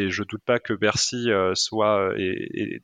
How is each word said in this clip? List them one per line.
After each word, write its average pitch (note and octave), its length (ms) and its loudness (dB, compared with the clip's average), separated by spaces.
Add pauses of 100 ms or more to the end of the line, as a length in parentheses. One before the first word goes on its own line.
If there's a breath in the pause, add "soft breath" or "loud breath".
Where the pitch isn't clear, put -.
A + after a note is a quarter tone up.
et F#2+ 60 0
je F#2+ 140 -2
doute A2 220 -10
pas A#2+ 140 2
que - 140 -4
Bercy, A2 580 0
euh, F#2+ 240 4
soit, G#2 540 2
euh, G2 80 -2
et, - 580 -4
et - 80 -14